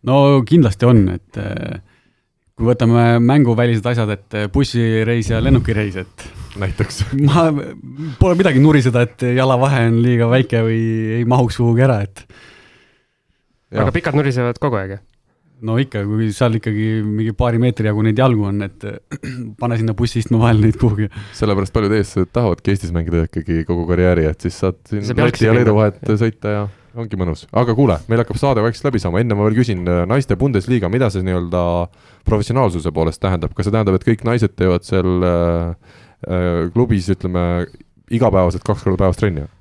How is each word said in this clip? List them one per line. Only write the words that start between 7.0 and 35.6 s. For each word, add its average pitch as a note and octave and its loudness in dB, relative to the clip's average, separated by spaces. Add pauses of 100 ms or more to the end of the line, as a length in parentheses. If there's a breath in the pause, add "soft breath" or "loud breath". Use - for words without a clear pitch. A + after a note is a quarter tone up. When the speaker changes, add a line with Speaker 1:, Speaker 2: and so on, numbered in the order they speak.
Speaker 1:
<laughs> C#3 2
ma, E3 2 (680)
pole F3+ 2
midagi D#3 4
nuriseda, B2+ 4
et A#2+ -6 (100)
jala C3 2
vahe C3+ 2
on A2+ 2
liiga A#2 2
väike A#2+ 0
või A2+ 0 (400)
ei A#2 -2
mahuks B2 2
kuhugi A#2 2
ära, C3 2 (100)
et - -16 (1500 soft breath)
Speaker 2:
Jah. G#2+ -4
Speaker 3:
Aga B2 0
pikad D3+ -2
nurisevad B2+ 0
kogu B2+ -2
aeg, F#2+ -8
jah? G2+ -16 (580)
Speaker 1:
No A2+ -2
ikka, C3 -4
kui G#2+ -2
seal A2+ 2
ikkagi G#2+ -2 (180)
mingi G#2+ -2
paari A#2 0
meetri A#2 0
jagu G#2+ 0
neid A2 0
jalgu B2 2
on, G2+ -2
et, G2 -12 (380)
<clears throat> B2 -12
pane A#2+ -2
sinna A2 -2
bussi A#2+ -2
istma A2+ 0
vahele A2 4
neid A2 0
kuhugi. G#2+ 0 (280 loud breath)
Speaker 2:
Sellepärast G2 -2
paljud G#2+ 2
eestlased F#2+ -2
tahavadki G2 0
Eestis F#2 -4
mängida E2 0
ikkagi E2 -4
kogu F2 -2
karjääri, F2 2
et - -8
siis F2+ -6
saad F#2 -4
siin G#2 -6
Speaker 3:
See G2+ -4
peab - 2
Speaker 2:
Läti - 0
ja A2 4
Speaker 3:
jalgsi A#2 4
Speaker 2:
Leedu A2+ 2
Speaker 3:
käima. G#2 4
Speaker 2:
vahet G#2+ 0
sõita A2 -4
ja G#2 -4 (380 soft breath)
ongi G#2 -8
mõnus. F2 -4 (100)
Aga A#2+ 2
kuule, A2+ 2 (140)
meil A#2 2
hakkab A2 -6
saade B2+ 0
vaikselt A#2 -2
läbi A#2 -2
saama. F#2 0
Enne A2+ 0
ma G#2 2
veel A2 2
küsin, G2 0 (100)
äh, F2 2
naiste A2+ 0
Bundesliga, A2+ 0
mida B2 0
see F#2+ -4
nii-öelda F2+ -2 (640 soft breath)
professionaalsuse G#2 0
poolest E2 -2
tähendab? F2+ -2
Kas F2+ -2
see G#2 -2
tähendab, G2 2
et - -4
kõik A#2 0
naised A2+ 0
teevad F2+ 0
seal, F#2 0 (140)
äh, E2+ -2 (320 soft breath)